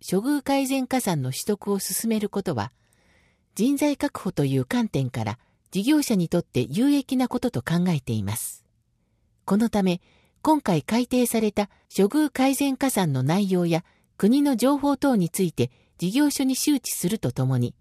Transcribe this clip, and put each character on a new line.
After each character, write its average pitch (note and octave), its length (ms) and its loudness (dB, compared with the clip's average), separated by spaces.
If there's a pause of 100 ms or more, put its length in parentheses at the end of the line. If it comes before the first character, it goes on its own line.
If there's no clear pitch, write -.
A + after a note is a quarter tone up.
処 F3+ 100 2
遇 C#4 220 0
改 C#4 260 0
善 C4 200 -2
加 B3+ 140 -2
算 E3 200 -2
の B2+ 100 -4
取 - 120 -8
得 G#3 300 -2
を G3 60 -2
進 F#3+ 300 -4
め A3 80 0
る G#3 120 -4
こ G3+ 140 -4
と D#3+ 120 -2
は、 G#2 160 -4 (840)
人 C4 200 2
材 C#4+ 220 0
確 - 240 -4
保 F#3+ 100 -4
と C#3+ 140 0
い C3+ 120 0
う C3 60 2
観 A#3+ 240 0
点 C3+ 220 -2
か A2+ 160 -4
ら G#2+ 140 -6 (320)
事 F#3+ 120 -2
業 D4 180 4
者 A#3 140 0
に E3+ 140 0
と E3+ 100 2
っ C3 40 -2
て - 260 -2
有 A#3 220 2
益 C4+ 260 0
な B3+ 100 2
こ B3 140 -4
と B3+ 100 -2
と A#2 100 -4
考 F3 280 0
え D#3 100 0
て - 140 -6
い G#2+ 100 -2
ま G2+ 140 -4
す。 - 260 -12 (800)
こ G3 140 0
の A3+ 120 2
た G3+ 140 0
め、 F3+ 160 0 (460)
今 D4+ 140 4
回 E3 240 0
改 A#3+ 240 -2
定 B3 180 2
さ A#3 140 -2
れ G#3+ 140 0
た G3+ 160 -2 (260)
処 F#3+ 80 4
遇 C#4+ 260 2
改 C4+ 240 2
善 C4+ 220 0
加 C4+ 140 0
算 F3 240 0
の B2+ 100 0
内 F#3 260 0
容 F3+ 160 2
や E3+ 200 0 (320)
国 B3 240 4
の C#4+ 160 2
情 C4+ 200 2
報 C#4 200 0
等 C4+ 180 2
に F3 140 2
つ - 120 -4
い F3 120 0
て B2 180 -2 (260)
事 F3 140 -4
業 C#4+ 180 2
所 C#4 140 -2
に C4 140 0
周 D4 240 0
知 - 100 -8
す - 160 -4
る G#3+ 100 -2
と B2 140 -4
と C3 140 -2
も C3 120 0
に A#2+ 240 -2